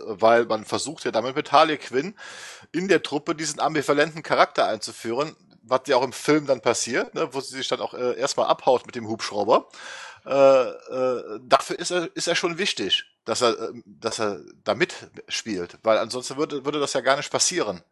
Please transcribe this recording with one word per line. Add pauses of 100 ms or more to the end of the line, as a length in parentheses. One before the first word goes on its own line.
weil
man
versucht
ja
damit
mit
Harley
Quinn (560)
in
der
Truppe
diesen
ambivalenten
Charakter
einzuführen, (280)
was
ja
auch
im
Film
dann
passiert,
ne,
wo
sie
sich
dann
auch,
äh,
erstmal
abhaut
mit
dem
Hubschrauber. (560)
Äh,
äh,
dafür
ist
er,
ist
er
schon
wichtig, (200)
dass
er,
äh, (120)
dass
er (220)
da
mitspielt,
weil
ansonsten
würde,
würde
das
ja
gar
nicht
passieren. (100)